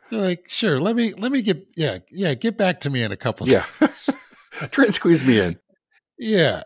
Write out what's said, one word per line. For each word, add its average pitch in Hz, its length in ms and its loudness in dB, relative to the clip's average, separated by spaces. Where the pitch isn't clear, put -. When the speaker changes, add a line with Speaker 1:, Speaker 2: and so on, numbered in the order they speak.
Speaker 1:
They're 220 120 -4
like, 180 280 -4
"Sure, 160 300 0
let 208 160 0
me, 233 180 0
let 220 180 -6
me 277 100 0
get, 196 340 -2
yeah, 120 240 -4
yeah, 175 220 -2
get 220 240 -4
back 185 240 0
to 143 80 -4
me 127 140 -2
in 104 80 -2
a 98 60 -6
couple - 300 -4
Speaker 2:
Yeah. 117 180 4
Speaker 1:
days." - 300 0
Speaker 2:
<laughs> 131 100 -10
Try 269 140 2
and 208 100 2
squeeze 165 280 2
me 123 160 4
in. 87 200 0
Speaker 1:
Yeah, 185 480 0